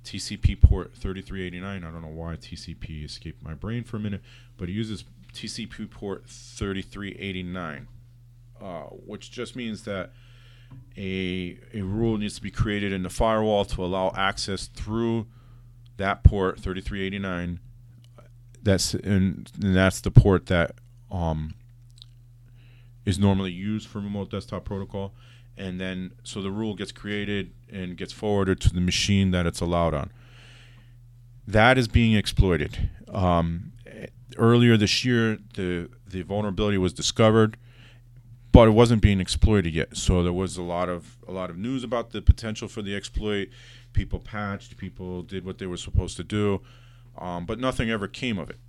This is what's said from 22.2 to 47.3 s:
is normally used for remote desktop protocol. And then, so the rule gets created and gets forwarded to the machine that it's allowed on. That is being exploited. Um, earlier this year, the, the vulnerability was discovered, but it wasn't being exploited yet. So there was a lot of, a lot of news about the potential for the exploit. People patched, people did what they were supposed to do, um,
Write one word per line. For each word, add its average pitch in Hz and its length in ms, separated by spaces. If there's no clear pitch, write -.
is 98 120
normally 98 340
used 101 360
for 104 120
remote 101 300
desktop 98 360
protocol. 98 480
And 92 240
then, 92 300
so - 180
the 98 80
rule 107 240
gets 95 160
created 101 640
and 90 240
gets - 160
forwarded 98 500
to - 120
the 90 60
machine 95 500
that 90 160
it's 85 140
allowed 85 340
on. 71 160
That 110 320
is 123 80
being 113 300
exploited. - 760
Um, 85 640
earlier 120 400
this 104 280
year, 113 340
the, 90 340
the 92 140
vulnerability 101 540
was 92 160
discovered, 110 640
but 120 160
it 110 60
wasn't 117 280
being 101 200
exploited 92 520
yet. 78 240
So 90 280
there 90 80
was 90 240
a 90 60
lot 87 260
of, 87 300
a - 20
lot 92 200
of 85 60
news 120 280
about 117 260
the 107 100
potential 110 460
for 110 160
the 101 140
exploit. 101 520
People 95 260
patched, 101 580
people 92 460
did 90 220
what 92 140
they 98 80
were 87 100
supposed - 400
to 87 80
do, 104 380
um, 87 300